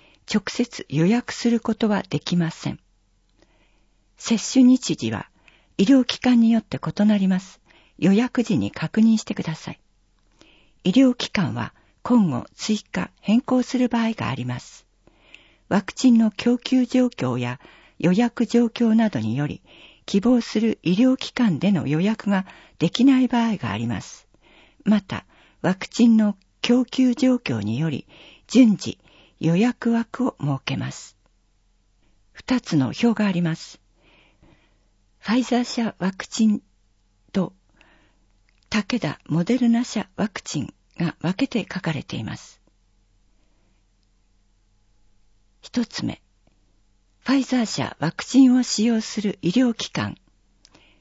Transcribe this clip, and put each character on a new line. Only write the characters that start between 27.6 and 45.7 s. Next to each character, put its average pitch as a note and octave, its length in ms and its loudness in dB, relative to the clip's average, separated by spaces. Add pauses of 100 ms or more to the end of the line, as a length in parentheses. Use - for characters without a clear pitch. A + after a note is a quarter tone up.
に G#2 180 -4
よ D#3+ 120 -2
り、 - 160 -8 (400)
順 A3 320 4
次 - 200 -10 (400)
予 E3 180 0
約 A#3 360 0
枠 A#3 340 -4
を - 140 -4
設 C#3+ 100 -4 (140)
け C3+ 140 -6
ま C3 140 -6
す。 - 260 -20 (1120)
二 - 300 -4
つ - 140 -4
の C3+ 100 2
表 A3+ 260 0
が G#3+ 140 0
あ G3 60 0
り F3 100 -2
ま E3 120 -2
す。 - 260 -16 (1400)
フ - 140 -6
ァ A#3+ 80 2
イ - 20 -4
ザ A#3 160 -2
ー A#3+ 60 0
社 A#3 340 -6
ワ F#3+ 140 -4
ク - 140 -14
チ - 200 0
ン G#3 160 0 (680)
と - 200 -4 (1160)
武 G#3+ 280 -2
田 - 280 -6
モ E3 180 -2
デ A#3+ 140 0
ル A#3+ 100 2
ナ A#3 160 2
社 - 320 -6
ワ G#3+ 120 -4
ク - 140 -12
チ - 180 -8
ン - 140 -10 (220)
が E3 240 -4
分 F3 140 -4
け C#4 140 -4
て F#3+ 220 -6
書 F3+ 100 -10
か E3 120 -6
れ B2+ 100 -8
て - 140 -12
い A2+ 80 -8
ま G#2 140 -10
す。 - 240 -20 (3000)
一 - 240 -6